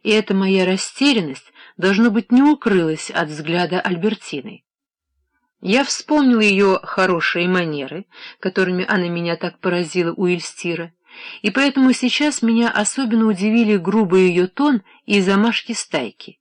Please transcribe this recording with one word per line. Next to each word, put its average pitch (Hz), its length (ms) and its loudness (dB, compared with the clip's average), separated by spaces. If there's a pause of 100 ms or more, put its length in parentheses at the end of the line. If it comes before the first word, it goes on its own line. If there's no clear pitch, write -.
и 214 80 -2
эта 214 240 2
моя 190 300 2
растерянность, 190 880 -2 (240)
должно 196 340 2
быть, 220 220 -2
не 254 100 8
укрылась 190 680 2
от 165 180 -4
взгляда 156 520 -4
Альбертины. 180 840 -6 (1040)
Я 226 160 2
вспомнил 262 580 2
её 196 420 2
хорошие 180 640 -2
манеры, 165 560 -4 (340)
которыми 185 480 -2
она 185 220 -2
меня 170 280 -4
так - 240 -10
поразила 175 520 -2
у 185 140 -2
Эльстира, 170 680 -6 (480)
и 208 100 -4
поэтому 262 420 2
сейчас 285 500 -2
меня 226 280 2
особенно 220 560 0
удивили 214 520 2
грубый 190 500 2
её 180 180 2
тон 269 360 0 (240)
и 202 160 2
замашки 202 500 0
стайки. - 680 -8